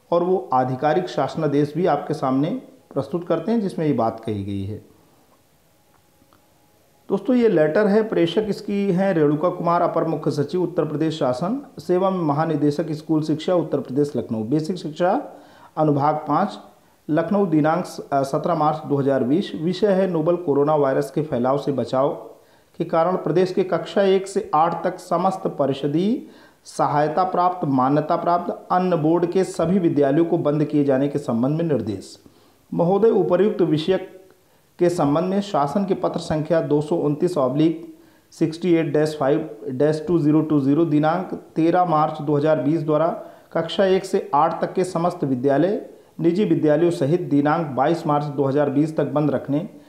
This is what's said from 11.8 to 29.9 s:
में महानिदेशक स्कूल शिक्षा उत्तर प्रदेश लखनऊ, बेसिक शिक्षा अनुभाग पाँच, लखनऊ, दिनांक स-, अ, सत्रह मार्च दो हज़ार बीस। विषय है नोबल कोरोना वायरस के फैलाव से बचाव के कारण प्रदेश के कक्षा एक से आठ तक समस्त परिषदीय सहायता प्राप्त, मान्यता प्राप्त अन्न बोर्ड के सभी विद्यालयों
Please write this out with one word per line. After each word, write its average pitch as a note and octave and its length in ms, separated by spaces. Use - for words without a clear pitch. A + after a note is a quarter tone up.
में F#3 100
महानिदेशक D#3 720
स्कूल D#3 320
शिक्षा D#3 320
उत्तर D#3+ 240
प्रदेश C#3+ 360
लखनऊ, A2 280
बेसिक D#3 340
शिक्षा F3 440
अनुभाग D3+ 380
पाँच, D#3 440
लखनऊ, E3 360
दिनांक D#3+ 400
स-, - 280
अ, C#3 100
सत्रह D#3 320
मार्च D#3 300
दो C#3 100
हज़ार C3+ 280
बीस। C#3+ 320
विषय F3 320
है F#3+ 200
नोबल E3+ 280
कोरोना D3 400
वायरस C#3+ 360
के D#3 100
फैलाव B2+ 360
से C#3+ 140
बचाव C3 380
के F3 60
कारण E3 320
प्रदेश F3+ 380
के G3 100
कक्षा F3 380
एक F#3+ 260
से - 280
आठ E3 280
तक F3+ 160
समस्त F#3 480
परिषदीय D3+ 720
सहायता D3+ 580
प्राप्त, F3+ 440
मान्यता C#3+ 480
प्राप्त E3+ 560
अन्न F3+ 240
बोर्ड E3+ 360
के F#3 120
सभी F3+ 360
विद्यालयों C#3+ 460